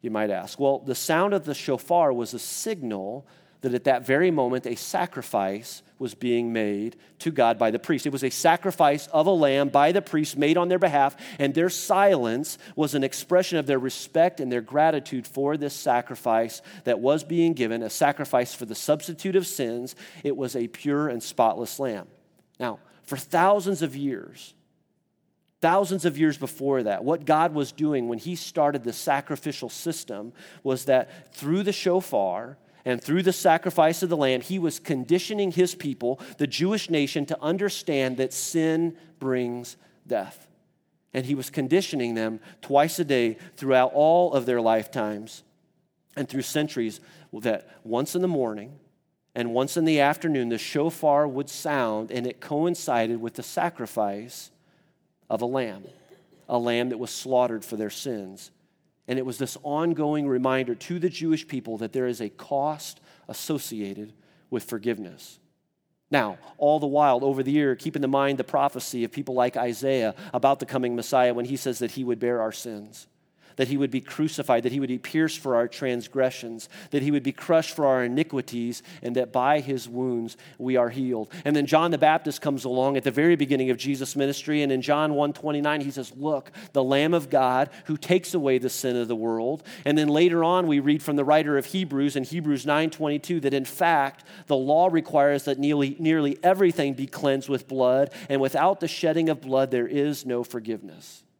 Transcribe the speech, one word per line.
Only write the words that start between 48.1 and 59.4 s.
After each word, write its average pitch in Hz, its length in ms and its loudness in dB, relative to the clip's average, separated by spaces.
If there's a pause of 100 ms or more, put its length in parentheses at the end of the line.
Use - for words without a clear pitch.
in 180 60 0
the 185 80 2
morning 123 500 -4 (560)
and 120 180 -4
once 131 220 0
in 170 80 2
the 156 160 4
afternoon, 143 480 2
the 117 100 0
shofar 151 720 0
would 135 220 -6
sound, 113 600 -2
and 120 160 -4
it 123 140 -8
coincided 143 800 0
with 117 140 -8
the 147 100 -10
sacrifice 113 1080 -4 (800)
of 110 120 -2
a 123 40 -4
lamb, 120 380 -4 (640)
a 123 100 -2
lamb 120 300 0
that 120 120 -6
was 120 120 -8
slaughtered 123 540 0
for 117 100 -10
their 107 140 -4
sins. 101 640 -10 (580)
And 127 80 0
it 131 80 -4
was 127 120 -8
this 131 260 -6